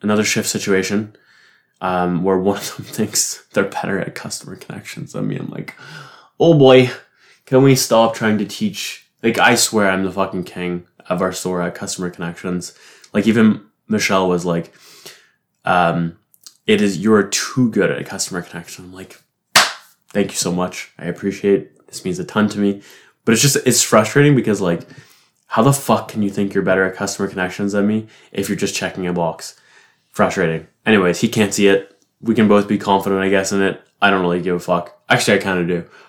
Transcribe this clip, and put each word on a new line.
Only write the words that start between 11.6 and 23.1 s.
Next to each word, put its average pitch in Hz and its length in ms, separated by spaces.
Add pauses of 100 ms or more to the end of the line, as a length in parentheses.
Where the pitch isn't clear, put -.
at 87 140
customer 92 340
connections. 87 640 (360)
Like, 107 160
even 110 360 (220)
Michelle 98 420
was 90 160
like, 85 300 (880)
um, 85 520 (500)
"It 104 140
is, 101 180
you're 101 300
too - 420
good 95 220
at - 140
customer 95 360
connection." - 440
I'm 90 60
like, 92 300 (880)
"Thank 95 200
you - 60
so 90 160
much. 90 460
I - 60
appreciate 98 560
it. - 260
This - 180
means 90 140
a 90 60
ton 107 260
to 104 80
me." 101 240 (420)